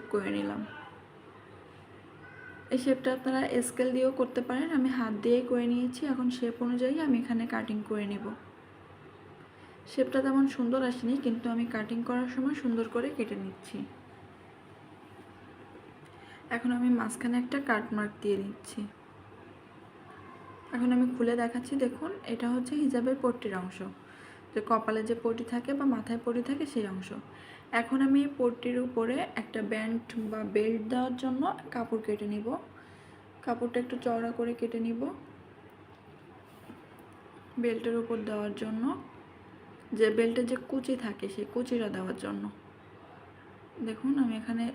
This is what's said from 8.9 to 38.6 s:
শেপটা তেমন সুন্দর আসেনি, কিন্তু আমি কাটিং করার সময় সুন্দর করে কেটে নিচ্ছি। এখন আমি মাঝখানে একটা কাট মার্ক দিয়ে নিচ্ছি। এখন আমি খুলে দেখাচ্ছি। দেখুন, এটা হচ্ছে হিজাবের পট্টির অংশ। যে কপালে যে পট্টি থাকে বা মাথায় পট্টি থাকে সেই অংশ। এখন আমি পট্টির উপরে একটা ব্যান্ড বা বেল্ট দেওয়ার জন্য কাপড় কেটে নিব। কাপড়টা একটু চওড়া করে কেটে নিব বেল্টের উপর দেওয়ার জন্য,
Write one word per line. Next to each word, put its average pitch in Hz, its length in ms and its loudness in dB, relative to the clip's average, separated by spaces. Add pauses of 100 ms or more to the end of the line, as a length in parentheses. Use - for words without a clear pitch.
শেপটা 262 360 2
তেমন 269 260 6
সুন্দর 262 340 2
আসেনি, 247 340 0
কিন্তু 233 340 0
আমি 233 160 0
কাটিং 233 360 -2
করার 247 340 0
সময় 269 180 2
সুন্দর 226 340 0
করে 247 280 0
কেটে 208 180 -2
নিচ্ছি। 196 500 -8 (2750)
এখন 247 220 0
আমি 240 160 4
মাঝখানে 240 500 2
একটা 247 280 0
কাট 220 260 2
মার্ক 208 200 0 (100)
দিয়ে 202 140 4
নিচ্ছি। 202 500 -6 (1900)
এখন 247 200 4
আমি 247 260 6
খুলে 233 180 4
দেখাচ্ছি। 240 400 0
দেখুন, 277 340 0 (160)
এটা 240 240 0
হচ্ছে 254 240 0
হিজাবের 262 480 4
পট্টির 240 320 0
অংশ। 185 280 -6 (720)
যে 220 140 0
কপালে 220 340 2
যে 226 200 0
পট্টি 233 220 0
থাকে 247 300 -2
বা 277 100 0
মাথায় 233 400 2
পট্টি 240 180 0
থাকে 285 240 -2
সেই 220 200 0
অংশ। 190 260 -6 (580)
এখন 233 320 4
আমি 277 260 6 (100)
পট্টির 247 400 2
উপরে 247 480 0 (100)
একটা 220 260 -6
ব্যান্ড 220 380 0 (160)
বা 220 280 -2
বেল্ট 214 380 2
দেওয়ার 247 340 0
জন্য 254 420 0 (120)
কাপড় 226 360 -2
কেটে 208 200 -2
নিব। 214 300 -2 (840)
কাপড়টা 240 380 0
একটু 247 160 -2
চওড়া 233 340 0
করে 240 240 0
কেটে 233 260 -2
নিব 233 280 0 (2500)
বেল্টের 233 380 2
উপর 226 200 0
দেওয়ার 208 380 -2
জন্য, 220 420 0 (960)